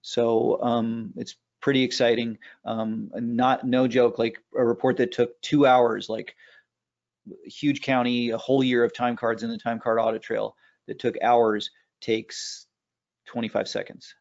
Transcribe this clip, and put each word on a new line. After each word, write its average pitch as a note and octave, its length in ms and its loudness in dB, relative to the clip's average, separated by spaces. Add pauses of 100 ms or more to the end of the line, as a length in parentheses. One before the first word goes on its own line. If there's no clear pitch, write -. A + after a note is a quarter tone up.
So, A#2 600 0
um, A#2 560 -2
it's - 200 -12 (260)
pretty C3+ 200 2
exciting. A#2 540 0 (300)
Um, A2 480 -4
not, A#2+ 520 0
no B2+ 220 2
joke, A#2+ 300 4
like, A2+ 200 -2 (160)
a C3 80 0
report A#2+ 360 2
that B2 140 0
took - 280 -2
two C#3+ 240 2
hours, A#2+ 460 4
like, - 260 -8 (1080)
huge C#3+ 340 -2
county, B2 500 0
a A2+ 60 -2
whole C3 280 2
year B2 200 4
of A#2 80 0
time A#2+ 240 -2
cards A2+ 280 -2
in A2+ 60 -6
the A2+ 60 -6
time A#2 220 -6
card A2+ 220 0
audit A2+ 220 -2
trail A2 340 -6 (320)
that A2 100 -10
took A#2 240 -2
hours A2+ 480 2 (300)
takes - 680 -6 (600)
twenty-five G#2+ 420 -4
seconds - 520 -10